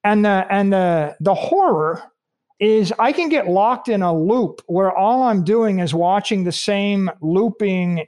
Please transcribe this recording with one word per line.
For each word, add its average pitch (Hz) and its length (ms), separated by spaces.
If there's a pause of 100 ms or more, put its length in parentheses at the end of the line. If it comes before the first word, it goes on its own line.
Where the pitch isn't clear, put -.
And 208 220
the, 190 240
and 196 240
the, 170 480
the 190 120
horror 185 680 (560)
is 214 400
I 247 140
can 330 160
get 277 180
locked 214 400
in 208 140
a 175 120
loop 185 540
where 185 240
all 226 320
I'm 208 220
doing 214 340
is 160 140
watching 190 500
the 175 80
same 202 580 (120)
looping, 180 880